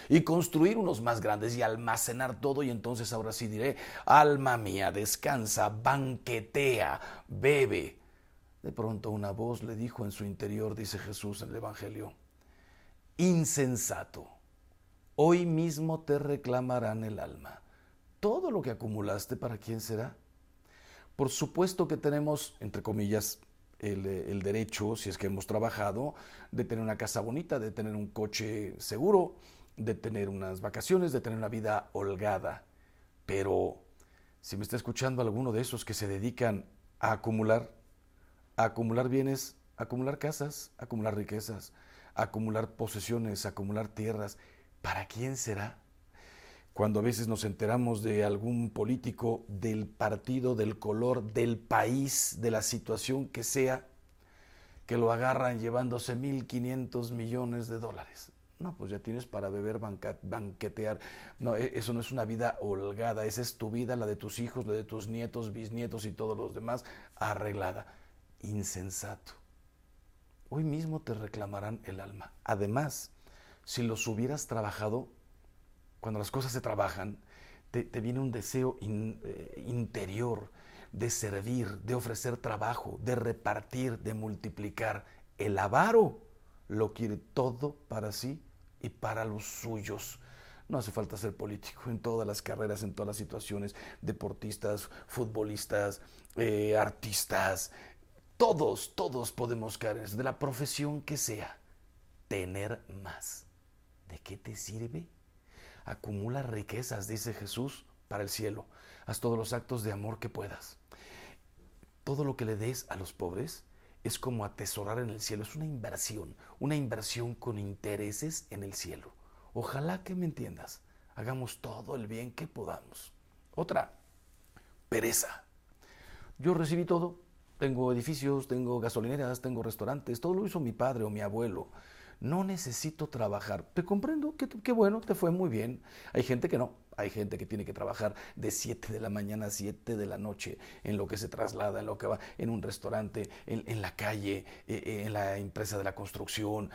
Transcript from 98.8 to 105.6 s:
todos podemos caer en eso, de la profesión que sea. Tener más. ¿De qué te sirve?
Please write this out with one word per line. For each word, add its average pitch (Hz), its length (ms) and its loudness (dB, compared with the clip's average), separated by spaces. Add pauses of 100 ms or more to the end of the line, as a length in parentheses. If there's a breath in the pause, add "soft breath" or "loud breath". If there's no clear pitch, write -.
todos 131 380 -2
podemos 117 440 -2
caer 110 220 -2
en 107 60 -8
eso, 101 120 -6
de 123 80 0
la 131 140 -2
profesión 143 640 -2
que 147 160 -4
sea. - 400 -4 (680)
Tener 98 560 -4 (200)
más. - 420 -10 (640)
¿De 82 100 -14
qué - 200 -12
te 110 180 -10
sirve? 120 500 -6 (800 loud breath)